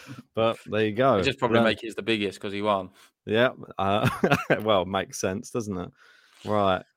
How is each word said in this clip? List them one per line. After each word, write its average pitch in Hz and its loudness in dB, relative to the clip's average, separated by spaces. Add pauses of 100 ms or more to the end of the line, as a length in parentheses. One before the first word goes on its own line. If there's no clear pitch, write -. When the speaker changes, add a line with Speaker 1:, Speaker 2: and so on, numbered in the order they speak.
(360)
Speaker 1:
But 113 2
there 107 0
you 107 -2
go. 123 4
Speaker 2:
They 95 2
just 131 -2
probably 117 2
Speaker 1:
Learn- 117 4
Speaker 2:
make 110 0
his 107 -10
the - -8
biggest 104 -2
'cause 101 -8
he 101 -6
won. 98 0 (360)
Speaker 1:
Yeah. 117 2 (280)
Uh, 98 2 (120)
<laughs> 143 2
well, 104 2
makes 95 -4
sense, 95 -6
doesn't 107 -6
it? 87 -8 (540)
Right. 101 2 (140)